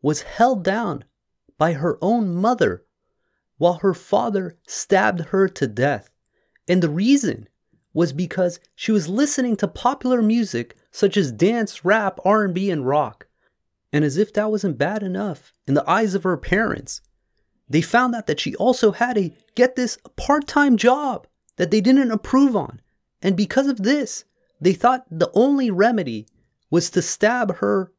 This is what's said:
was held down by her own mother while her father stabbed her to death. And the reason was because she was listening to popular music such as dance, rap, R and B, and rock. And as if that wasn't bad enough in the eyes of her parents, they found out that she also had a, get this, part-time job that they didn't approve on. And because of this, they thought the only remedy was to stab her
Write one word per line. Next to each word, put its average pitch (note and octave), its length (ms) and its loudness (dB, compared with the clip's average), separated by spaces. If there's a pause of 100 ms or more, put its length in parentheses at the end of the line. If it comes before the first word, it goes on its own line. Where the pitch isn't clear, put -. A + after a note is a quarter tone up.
was D3 200 -2
held A#3 400 2
down F#3+ 420 -4 (540)
by E3+ 140 2
her D#3 280 -2
own G3+ 340 0
mother F3+ 500 0 (720)
while F3 180 2
her F#3 200 0
father G3 600 -4 (100)
stabbed G3 600 0
her F#3+ 220 2
to D3 180 -4
death. A#2 440 -4 (580)
And F3+ 140 2
the D#3+ 80 0
reason G3 580 0 (440)
was D#3 200 0
because F3 480 -4 (140)
she - 180 -2
was F3+ 160 0
listening B3 480 0
to G3 120 -2
popular B3+ 520 -2
music G#3+ 560 -2 (140)
such - 260 0
as D#3 160 0
dance, G#3 520 -2
rap, G3+ 400 0
R G#3 200 2
and F#3 100 -2
B, F#3+ 160 -2
and D3 160 -2
rock. C#3 400 -2 (680)
And D3 120 2
as C#3+ 120 -2
if G#3 180 0
that G#3+ 160 -2
wasn't G3 280 -2
bad G3 240 -2
enough F#3+ 500 -8 (140)
in C#3 80 0
the C#3+ 140 0
eyes F#3+ 260 0
of F3+ 100 -4
her F#3 120 0
parents, - 640 -4 (680)
they D3 120 2
found A#3+ 340 0
out A3+ 120 -8
that - 140 -4
she - 160 -6
also A#3 340 2
had A#3+ 260 -2
a, F#3 160 -2 (220)
get B3 220 2
this, B3 200 -2 (200)
part-time C#4+ 600 2
job B3+ 500 0 (300)
that F3 140 -2
they G#3+ 100 4
didn't C4 300 4
approve B3+ 460 2
on. - 240 -6 (420)
And F#3+ 140 0
because C4 320 0
of A3 160 -4
this, C4+ 400 -2 (360)
they F3+ 120 4
thought B3 380 0
the D#3+ 220 -2
only C4 380 2
remedy F3+ 560 0 (440)
was E3 200 0
to F3+ 100 0
stab G#3+ 580 -2
her G3+ 400 -2